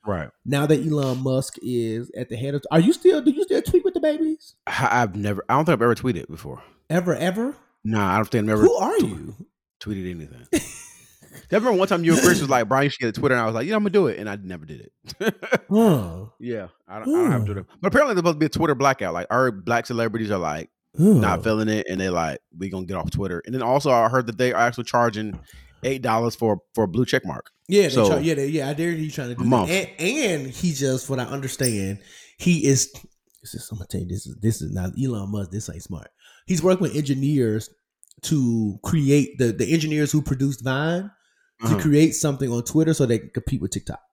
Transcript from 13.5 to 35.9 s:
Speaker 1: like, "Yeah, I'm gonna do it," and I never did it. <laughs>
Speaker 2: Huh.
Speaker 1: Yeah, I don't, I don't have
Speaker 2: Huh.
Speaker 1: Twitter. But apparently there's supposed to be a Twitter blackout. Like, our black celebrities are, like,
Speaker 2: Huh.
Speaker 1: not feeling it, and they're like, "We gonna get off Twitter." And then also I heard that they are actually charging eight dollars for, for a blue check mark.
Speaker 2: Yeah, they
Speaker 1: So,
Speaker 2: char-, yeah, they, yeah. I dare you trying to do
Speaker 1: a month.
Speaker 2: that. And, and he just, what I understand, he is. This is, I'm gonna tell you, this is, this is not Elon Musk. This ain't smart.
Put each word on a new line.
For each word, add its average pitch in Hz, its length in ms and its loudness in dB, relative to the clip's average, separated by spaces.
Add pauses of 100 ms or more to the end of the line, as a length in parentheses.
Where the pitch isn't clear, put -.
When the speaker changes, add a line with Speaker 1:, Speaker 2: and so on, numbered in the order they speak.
Speaker 1:
like, 117 120 -4
"Yeah, 220 100 -2
I'm 208 60 0
gonna 202 80 0
do 180 180 4
it," 104 100 -4
and 104 100 -8
I 101 80 -6
never 92 300 -12
did 76 220 -16 (320)
it. 214 140 0 (260)
<laughs> - 100 -20
Speaker 2:
Huh. 117 560 2 (120)
Speaker 1:
Yeah, 113 300 -8 (200)
I 98 100 -14
don't, 110 100 -8
I 285 40 0
don't 339 180 2
have 117 120 2
Speaker 2:
Huh. 104 40 -2
Speaker 1:
Twitter. 98 200 -6 (140)
But - 80 0
apparently 269 260 4
there's 180 60 2
supposed 170 160 2
to 147 40 -4
be 156 60 2
a 143 40 0
Twitter 156 240 0
blackout. 117 400 0
Like, 90 160 -4
our 127 200 2
black 107 360 -2
celebrities 113 440 -2
are, 101 80 0
like, 78 320 -4 (260)
Speaker 2:
Huh. 156 80 4 (100)
Speaker 1:
not 104 280 4
feeling 110 280 0
it, 107 180 -2
and 92 120 -4
they're 95 100 0
like, 82 300 -2 (160)
"We 95 120 -8
gonna 92 180 -8
get 92 120 -8
off 78 120 -6
Twitter." 90 360 -6
And 117 80 -10
then 131 80 -4
also 139 280 2
I 117 200 4
heard 127 160 0
that 113 100 -8
they 127 160 2
are 95 80 0
actually 120 240 0
charging 110 540 0 (460)
eight 131 180 -2
dollars 113 340 0
for, 107 220 2 (160)
for 113 100 2
a 95 40 -2
blue 113 180 0
check - 180 0
mark. - 260 -12 (160)
Speaker 2:
Yeah, 196 180 4
they 160 60 2
Speaker 1:
So, 110 200 4
Speaker 2:
char-, 90 100 4
yeah, 160 140 0
they, 139 140 -2
yeah. 147 200 -2
I 147 60 -4
dare 165 160 -2
you 156 200 -4
trying 127 200 -8
to 120 40 -8
do 120 80 -6
Speaker 1:
a - 40 0
month. 120 240 2
Speaker 2:
that. 185 180 0 (120)
And, 190 420 -2
and 135 100 -10
he 175 220 -2
just, 131 340 -2
what 135 100 -4
I 123 60 -4
understand, 113 760 -4 (380)
he 170 280 2
is. 135 260 2 (480)
This - 140 -18
is, 113 180 -14
I'm 110 60 -12
gonna 87 100 -14
tell 90 140 -6
you, 90 60 -8
this 92 180 -8
is, 64 160 -14
this 110 180 0
is 80 120 -8
not 92 180 -4 (120)
Elon 107 280 -4
Musk. 101 200 -6
This 104 200 -8
ain't 92 120 -14
smart. - 260 -14 (380)